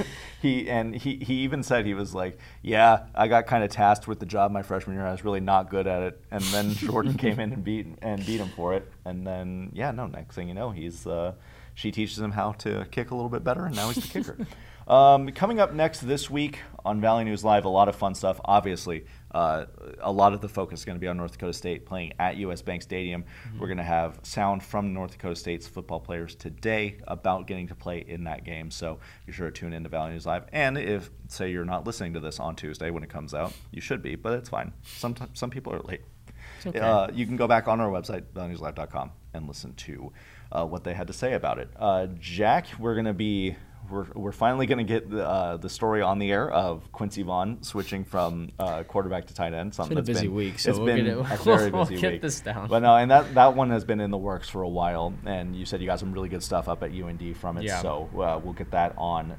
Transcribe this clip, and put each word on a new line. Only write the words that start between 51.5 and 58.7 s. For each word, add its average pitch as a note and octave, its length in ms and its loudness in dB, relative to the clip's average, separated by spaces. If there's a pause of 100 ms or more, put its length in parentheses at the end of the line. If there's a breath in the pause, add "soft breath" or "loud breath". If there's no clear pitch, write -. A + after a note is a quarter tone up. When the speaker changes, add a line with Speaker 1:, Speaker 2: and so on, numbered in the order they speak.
Speaker 2:
we'll F3+ 140 4
Speaker 1:
busy F3+ 160 -2
Speaker 2:
get F3+ 100 4
Speaker 1:
week. E3+ 100 -4
Speaker 2:
this C#3+ 200 -4
down. G#2+ 260 -4
Speaker 1:
But A2+ 120 6
no, A#2+ 180 10
and B2 120 6
that, C3+ 260 8
that C3 200 12
one B2+ 160 4
has A2 140 2
been G#2+ 160 2
in G2+ 100 0
the G2+ 60 -2
works F#2+ 320 -4
for F#2+ 120 -4
a F2+ 80 -2
while, F2 440 0 (120)
and F2+ 300 -4
you F2+ 100 -6
said F#2+ 160 -4
you F2+ 60 -2
got F2+ 120 0
some F#2+ 120 -4
really F#2+ 180 -4
good F2+ 140 -4
stuff F2 240 0
up E2+ 160 -2
at D2+ 80 -4
U F2+ 160 -6
N E2+ 100 -6
D E2+ 160 -6
from E2+ 240 -6
it, E2+ 60 -4
Speaker 2:
Yeah. F#2+ 180 -2
Speaker 1:
so, D#2+ 340 -4
uh, E2 280 0
we'll F2 100 -6
get E2+ 180 -8